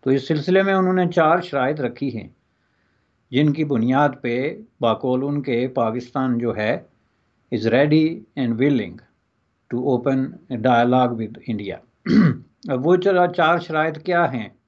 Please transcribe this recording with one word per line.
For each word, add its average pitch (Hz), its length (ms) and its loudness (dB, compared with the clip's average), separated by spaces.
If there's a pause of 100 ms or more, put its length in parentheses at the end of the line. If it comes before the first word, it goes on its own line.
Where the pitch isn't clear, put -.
तो 131 80 2
इस 135 160 -2
सिलसिले 175 340 2
में 196 120 2
उन्होंने 185 340 2
चार 170 320 2
शराइत 147 400 -2
रखी 131 300 -4
हैं 110 260 -12 (960)
जिनकी 151 320 2
बुनियाद 131 580 0
पे 131 400 -4 (200)
बाकौल 127 420 0
उनके 131 440 -2
पाकिस्तान 123 680 -2
जो 117 140 -2
है 107 340 -4 (680)
is 110 120 -2
ready 151 500 2 (220)
and 123 140 -2
willing 113 400 0 (840)
to 123 100 -4
open 135 340 0 (340)
a 117 80 -6
dialogue 123 560 2
with 110 180 -8 (160)
India। 104 240 -6 (340)
<clears throat> 170 640 0
अब 131 60 0
वो 156 200 4
चला, 180 300 2
चार 170 340 2
शराइत 156 360 -4
क्या 175 280 0
हैं 120 300 -6 (140)